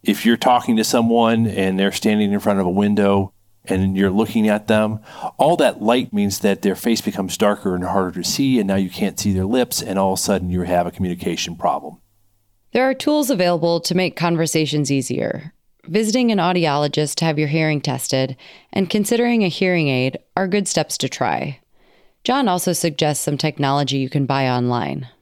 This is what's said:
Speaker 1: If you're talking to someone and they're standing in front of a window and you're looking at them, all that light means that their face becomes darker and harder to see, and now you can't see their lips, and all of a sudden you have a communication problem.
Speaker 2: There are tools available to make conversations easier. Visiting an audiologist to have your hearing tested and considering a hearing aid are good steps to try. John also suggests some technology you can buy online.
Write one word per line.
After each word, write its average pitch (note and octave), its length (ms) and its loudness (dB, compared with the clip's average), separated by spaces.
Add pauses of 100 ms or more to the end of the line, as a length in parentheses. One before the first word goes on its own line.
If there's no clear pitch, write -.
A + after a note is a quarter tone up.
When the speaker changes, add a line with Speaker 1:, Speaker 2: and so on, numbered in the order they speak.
Speaker 1:
If - 220 -2
you're A#2 100 6
talking B2 420 2
to A2 60 2
someone A2+ 640 2
and F#2+ 320 -2
they're G2 120 2
standing G#2+ 420 0
in G#2 60 0
front G2+ 200 0
of F#2+ 60 0
a F2 60 0
window G2+ 640 2 (320)
and F#2+ 320 0
you're G2 120 2
looking G#2+ 380 0
at G#2+ 200 0
them, G#2+ 320 0 (380)
all D#3+ 200 4
that B2+ 240 2
light A#2 320 0
means G2+ 260 0
that G2 220 0
their G2 140 0
face A2+ 260 -2
becomes F#2+ 360 -4
darker G2+ 380 0
and F2+ 80 -4
harder F2+ 380 -2
to - 20 -8
see, C3+ 360 2
and G2+ 80 0
now G2 80 0
you G2 140 0
can't F#2+ 300 -4
see G2+ 140 0
their F#2+ 120 0
lips, A#2+ 360 0
and F#2+ 180 -4
all F#2+ 140 2
of F#2 60 -2
a - 20 -4
sudden F2+ 280 0
you F2+ 120 0
have F2 260 0
a F2 40 -6
communication F2 640 -4
problem. - 440 -4 (720)
Speaker 2:
There B3+ 180 2
are C4+ 40 0
tools D4 360 0
available F3 520 2
to - 140 -4
make F#3 200 0
conversations D#3 760 0
easier. - 600 -4 (320)
Visiting A3 460 2
an G#3 60 2
audiologist D3+ 760 0
to - 100 -2
have D#3 120 2
your D3+ 120 0
hearing D#3 320 2
tested C3 560 -2 (340)
and F#3+ 180 -2
considering A#3 540 2
a F3+ 60 2
hearing F3 400 2
aid B2+ 280 0 (200)
are F#3+ 100 0
good G3+ 200 0
steps - 320 -2
to - 100 -4
try. F#2+ 500 -4 (640)
John C4 240 0
also F3+ 260 0
suggests D3+ 500 -2
some D3 140 -2
technology C#3 600 0
you C3+ 120 -2
can C#3 160 0
buy C3+ 240 0
online. B2 580 -2 (140)